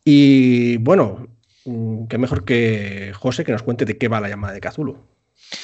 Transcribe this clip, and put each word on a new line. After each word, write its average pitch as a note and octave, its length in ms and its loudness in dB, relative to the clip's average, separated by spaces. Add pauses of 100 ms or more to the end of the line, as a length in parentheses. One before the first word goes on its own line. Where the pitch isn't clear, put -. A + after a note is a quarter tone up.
Y, B2+ 720 6
bueno, A#2 500 0 (380)
mm, A2+ 420 -8
qué A#2 120 -6
mejor - 260 -2
que G2+ 720 -2
José B2+ 300 -4
que - 80 -4
nos A2+ 100 -6
cuente A#2+ 220 -2
de G#2 120 -6
qué A#2+ 120 -2
va A2 120 -2
La G2+ 80 -8
llamada G2+ 240 -10
de G2 80 -14
Cthulhu. - 360 -8 (640)